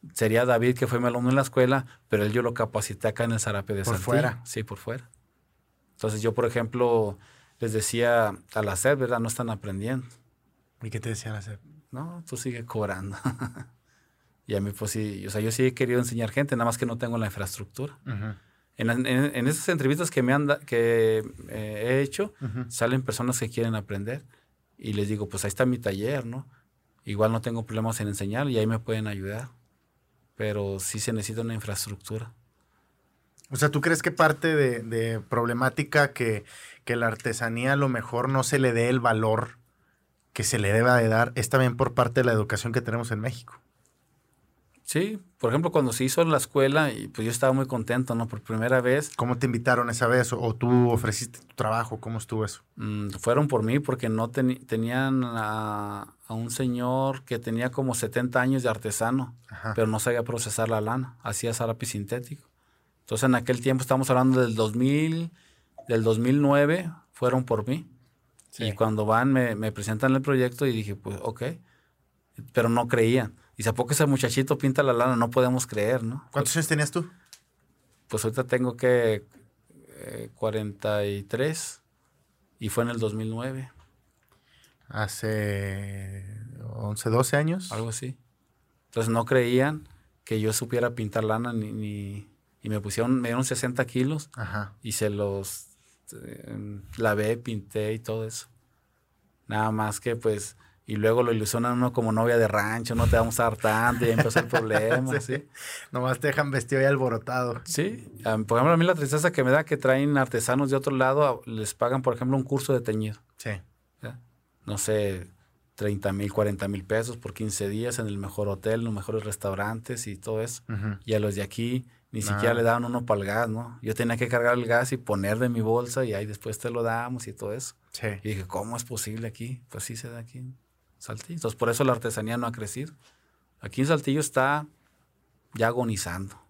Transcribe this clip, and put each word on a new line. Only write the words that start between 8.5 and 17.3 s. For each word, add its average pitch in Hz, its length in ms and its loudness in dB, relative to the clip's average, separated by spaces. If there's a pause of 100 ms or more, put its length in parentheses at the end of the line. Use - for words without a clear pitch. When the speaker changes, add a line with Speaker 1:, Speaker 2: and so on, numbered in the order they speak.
Speaker 1:
a 110 80 0
la 101 140 0
sep, 135 240 2
¿verdad? 123 180 0
"No 117 100 0
están 117 220 -4
aprendiendo". 110 560 -6 (760)
Speaker 2:
¿Y 113 80 -10
qué 110 100 -6
te - 80 -8
decía 110 240 -6
la 104 100 -8
sep? 101 180 -14 (300)
Speaker 1:
"No, 165 380 -12
tú 135 80 -8
sigue 120 300 -8
cobrando". 98 560 -6
<laughs> - 540 -8 (720)
Y 110 60 -4
a 98 60 0
mí, 101 100 -4
pues 101 220 -6
sí, 101 340 -6
o 101 40 -8
sea, 104 100 -4
yo 110 100 0
sí 120 160 0
he 127 80 2
querido 123 240 0
enseñar 117 320 -2
gente, 139 240 0
nada 117 120 2
más 117 120 0
que 127 80 -2
no 117 120 -4
tengo 117 200 -4
la 110 80 0
infraestructura. 101 800 -8